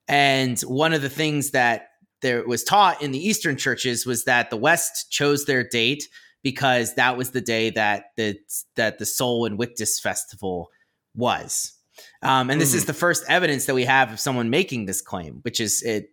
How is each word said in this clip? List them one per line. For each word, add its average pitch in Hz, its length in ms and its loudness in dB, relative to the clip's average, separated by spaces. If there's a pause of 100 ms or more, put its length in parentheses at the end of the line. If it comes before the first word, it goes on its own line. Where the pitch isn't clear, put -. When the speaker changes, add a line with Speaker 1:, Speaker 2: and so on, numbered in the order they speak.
Speaker 1:
And 135 540 2
one 135 300 0
of 151 120 0
the 135 60 -4
things 151 420 -2
that 120 380 2 (340)
there 120 240 0
was 120 160 -2
taught 190 360 4
in 147 120 -4
the 135 160 -4
Eastern 170 300 0
churches 123 500 -2
was 120 160 -2
that 120 260 2
the 113 80 -4
West 160 540 0
chose 143 340 0
their 131 180 2
date 120 460 0 (320)
because 123 540 0
that 127 200 4
was 127 140 -4
the 127 120 -4
day 113 280 0
that 104 360 0 (120)
the, 104 220 -2 (360)
that 110 220 0
the 107 80 -8
Sol 120 400 0
Invictus 110 540 -4
festival 92 720 -6 (420)
was. 107 600 -4 (500)
Um, 131 260 2
and 147 100 2
this 139 140 2
is - 80 0
Speaker 2:
Mm-hmm. - 60 -6
Speaker 1:
the 143 80 -2
first 175 340 0
evidence 156 380 2
that 135 80 2
we 123 100 2
have 131 260 4
of 110 80 -10
someone 123 300 -2
making 131 380 0
this 95 120 -4
claim, 78 440 -10
which 117 180 -4
is 104 220 -2
it, 104 300 -2